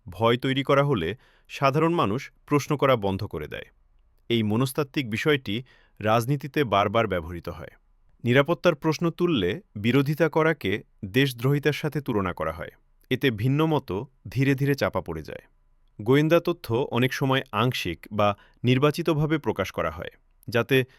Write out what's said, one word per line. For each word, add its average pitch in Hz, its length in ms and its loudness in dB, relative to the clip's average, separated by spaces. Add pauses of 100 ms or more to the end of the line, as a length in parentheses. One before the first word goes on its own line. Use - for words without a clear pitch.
ভয় 117 300 0
তৈরি 135 260 -2
করা 139 200 2
হলে 107 260 -2 (400)
সাধারণ 156 440 2
মানুষ 135 280 0 (240)
প্রশ্ন 143 320 0
করা 131 180 4
বন্ধ 98 280 -2
করে 78 240 -10
দেয়। - 200 -12 (640)
এই 117 140 2
মনস্তাত্ত্বিক 131 680 -2
বিষয়টি 123 460 -2 (440)
রাজনীতিতে 120 640 0
বারবার 104 440 2
ব্যবহৃত 85 420 -6
হয়। 76 240 -14 (500)
নিরাপত্তার 143 520 4
প্রশ্ন 160 360 -2
তুললে 151 500 0 (140)
বিরোধিতা 139 540 2
করাকে 160 420 0 (340)
দেশদ্রোহিতার 135 760 0
সাথে 151 200 -4
তুলনা 98 320 -2
করা 80 200 -4
হয়। 78 200 -12 (380)
এতে 131 200 0
ভিন্নমত 139 580 0 (400)
ধীরে 127 260 2
ধীরে 139 200 0
চাপা 95 260 -2
পড়ে 80 220 -8
যায়। - 200 -14 (560)
গোয়েন্দা 151 400 4
তথ্য 175 280 -4 (240)
অনেক 123 220 0
সময় 135 280 0 (120)
আংশিক 104 460 -2 (120)
বা 104 180 2 (340)
নির্বাচিতভাবে 151 760 2
প্রকাশ 98 320 -2
করা 82 200 -4
হয়, 78 220 -12 (340)
যাতে 117 300 2 (220)